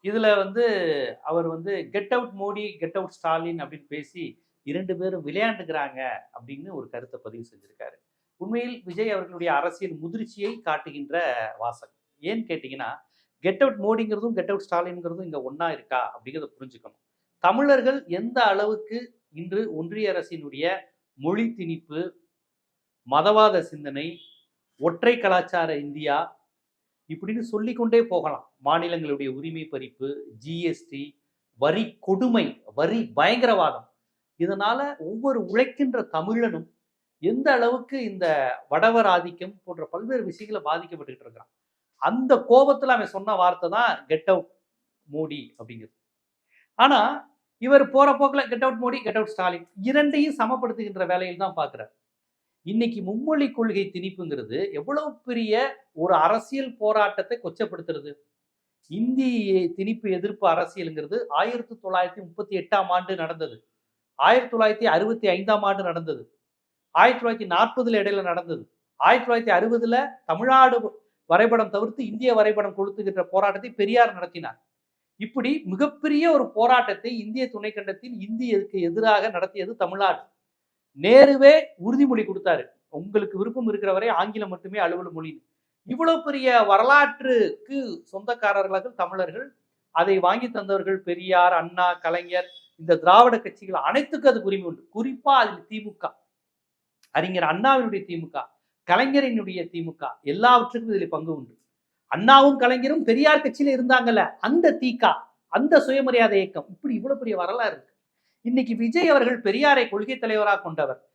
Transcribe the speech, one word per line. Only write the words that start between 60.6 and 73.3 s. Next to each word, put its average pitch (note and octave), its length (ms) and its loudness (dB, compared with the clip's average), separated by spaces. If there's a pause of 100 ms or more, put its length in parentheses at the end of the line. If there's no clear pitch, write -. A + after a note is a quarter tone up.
ஆயிரத்தி A#3 380 -4
தொள்ளாயிரத்தி F#3 500 -4
முப்பத்தி G3+ 300 -10
எட்டாம் F#3 400 0
ஆண்டு F3+ 180 -4
நடந்தது, D#3+ 420 -8 (640)
ஆயிரத்தி A#3+ 360 4
தொள்ளாயிரத்தி G#3+ 420 2
அறுபத்தி A3 300 0 (100)
ஐந்தாம் G#3 320 0
ஆண்டு G3 140 -2
நடந்தது, D#3+ 400 -6 (720)
ஆயிரத்தி A#3+ 260 6
தொள்ளாயிரத்தி A3+ 240 -4 (120)
அறுபதுல A3+ 440 0
இடையில G3+ 220 -2
நடந்தது, E3+ 400 -6 (360)
ஆயிரத்தி A#3 280 4
தொள்ளாயிரத்தி A#3 280 0
அறுபதுல A#3 400 2 (300)
தமிழ்நாடு B3 500 4 (540)
வரைபடம் G#3+ 440 4
தவிர்த்து A3 360 -4
இந்திய A#3 240 0
வரைபடம் G#3 440 2
கொளுத்துகின்ற G3 440 -4 (100)